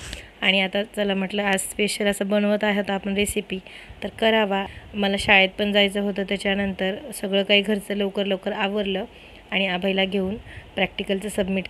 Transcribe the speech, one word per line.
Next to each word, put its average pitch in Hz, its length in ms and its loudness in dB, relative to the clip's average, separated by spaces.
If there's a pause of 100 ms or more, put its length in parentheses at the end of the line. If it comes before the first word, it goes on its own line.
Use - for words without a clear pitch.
(420)
आणि 196 200 4
आता 190 220 0
चला 202 300 0
म्हटलं, 196 300 -2
आज 196 160 2
स्पेशल - 460 -2
असं 202 240 0
बनवत 208 340 2
आहोत 202 260 0
आपण 196 240 -2
रेसिपी, 196 440 -2 (460)
तर 208 40 -4 (120)
करावा. 214 460 2 (280)
मला 202 260 0
शाळेत 190 300 6 (100)
पण 208 120 0
जायचं 202 300 2
होतं, 202 220 -2
त्याच्यानंतर 196 720 -2 (260)
सगळं 196 220 2
काही 202 180 6
घरचं 202 320 -2
लवकर 202 320 -2
लवकर 190 260 -2
आवरलं 202 540 -2 (460)
आणि 190 160 0
आभयला 190 380 0
घेऊन 190 300 -2 (400)
प्रॅक्टिकलचं 196 540 -2
सबमिट 190 400 -2